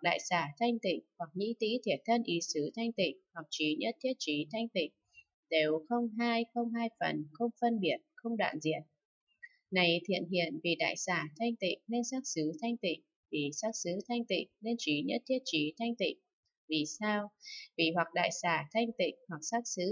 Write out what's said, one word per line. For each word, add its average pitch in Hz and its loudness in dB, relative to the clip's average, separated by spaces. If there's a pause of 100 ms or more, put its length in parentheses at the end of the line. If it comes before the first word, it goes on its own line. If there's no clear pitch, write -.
đại 170 4 (100)
xả 170 2 (120)
thanh 233 2
tịnh, 175 0 (180)
hoặc 165 -8
nhĩ 208 0
tĩ 226 0
thiệt 156 2
thân 233 4
ý 170 0
xứ 156 -2
thanh 233 -2
tịnh, 175 0 (160)
hoặc 160 -10
trí 151 2
nhất 226 0
thiết 262 0
trí 151 -2
thanh 233 -2
tịnh, 165 -2 (580)
đều 156 2
không 240 0 (100)
hai, 233 2
không 240 0
hai 233 -2 (100)
phần, 156 -2
không 240 -2 (120)
phân 233 4
biệt, 156 2 (180)
không 233 -4
đoạn 170 0
diệt. 151 0 (880)
Này 175 4
thiện 180 0
hiện, 165 0
vì 170 2
đại - 0
xả 170 -2 (160)
thanh 233 0
tịnh 185 -2
nên 240 -2
sắc 262 -6
xứ 156 -2 (100)
thanh 233 -2
tịnh, 170 -2 (300)
vì 147 -2
sắc 220 -4
xứ - -4 (160)
thanh 240 -2
tịnh 180 0 (140)
nên 226 -2
trí 147 0
nhất - -2
thiết 262 2
trí 151 0
thanh 233 0
tịnh. 170 0 (520)
Vì 156 2 (160)
sao? 208 0 (480)
Vì 165 4
hoặc 170 4
đại 180 2 (120)
xả 160 0
thanh 226 2
tịnh, 175 0 (120)
hoặc 160 -8
sắc 233 -2
xứ 185 -2